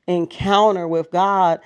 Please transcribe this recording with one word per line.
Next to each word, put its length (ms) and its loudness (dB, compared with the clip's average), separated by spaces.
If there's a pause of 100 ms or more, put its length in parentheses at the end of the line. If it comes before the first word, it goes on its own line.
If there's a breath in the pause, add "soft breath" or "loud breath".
encounter 800 0
with 240 -4
God, 540 0